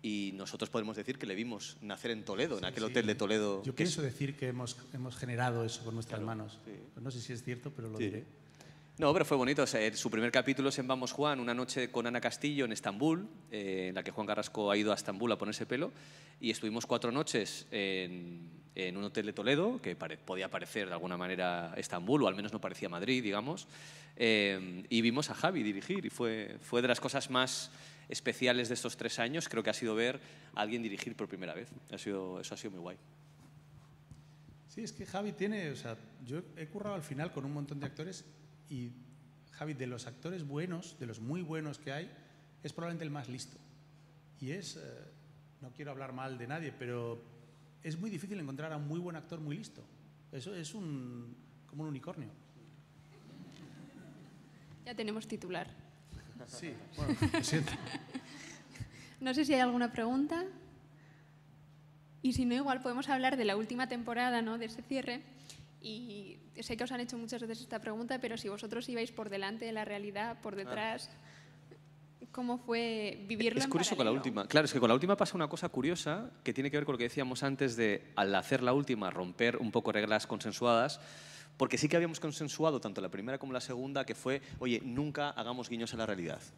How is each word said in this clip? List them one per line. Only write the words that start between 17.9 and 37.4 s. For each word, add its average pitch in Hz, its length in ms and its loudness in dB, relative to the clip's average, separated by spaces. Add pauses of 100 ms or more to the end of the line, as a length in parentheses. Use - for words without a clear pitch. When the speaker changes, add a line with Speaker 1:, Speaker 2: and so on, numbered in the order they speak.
Speaker 1:
en 92 220 -2
un 101 80 -2
hotel 104 220 0
de 107 60 -2
Toledo, 151 480 2
que 87 140 -4
pare-, 80 220 -6
podía 92 340 -4
parecer 95 380 -2
de 87 60 -2
alguna 90 200 -2
manera 87 640 0
Estambul, 104 460 4
o 104 40 8
al 95 80 4
menos 104 160 -4
no 110 80 -4
parecía 92 300 -4
Madrid, 113 340 2
digamos, 110 440 0 (500)
eh, 98 720 4
y 117 120 6
vimos 117 280 4
a 117 40 -4
Javi 156 300 2
dirigir, 107 420 0
y - 40 -2
fue, 110 520 -2
fue 120 200 2
de 127 80 4
las 120 100 6
cosas 135 320 -2
más 127 400 2 (380)
especiales 123 580 2
de 120 80 0
estos 117 220 -4
tres 117 200 -2
años, 139 320 0
creo 113 140 0
que 101 60 4
ha 107 40 2
sido 110 220 0
ver 123 240 2 (340)
a 104 80 -2
alguien 113 220 0
dirigir 107 320 -4
por 104 140 -4
primera 90 260 -6
vez. 101 140 -10 (220)
Ha 101 60 -8
sido, 92 440 -4
eso 92 120 -8
ha 95 40 -10
sido 110 140 -6
muy 92 100 -10
guay. 90 160 -8 (1700)
Speaker 2:
Sí, - 160 -10
es 208 80 -6
que 196 140 -10
Javi 202 260 -2
tiene, 185 400 0
o 127 40 -4
sea, 113 200 -6 (300)
yo 143 160 -4 (160)
he 156 100 -8
currado 202 280 -4
al 170 60 -4
final 147 300 -4
con 135 140 -4